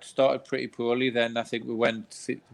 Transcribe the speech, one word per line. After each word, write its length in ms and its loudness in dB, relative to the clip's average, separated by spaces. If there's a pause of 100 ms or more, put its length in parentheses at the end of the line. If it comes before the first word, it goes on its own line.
started 440 2
pretty 220 -4
poorly. 440 0
Then 260 0
I 60 -2
think 220 -6
we 100 -4
went 500 0
th-, 140 -6 (140)